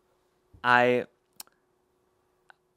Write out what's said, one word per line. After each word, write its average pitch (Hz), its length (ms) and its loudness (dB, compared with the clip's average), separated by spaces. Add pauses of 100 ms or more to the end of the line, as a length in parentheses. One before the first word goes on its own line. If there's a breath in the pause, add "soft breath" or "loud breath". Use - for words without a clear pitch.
(640)
I, 123 420 0 (1700)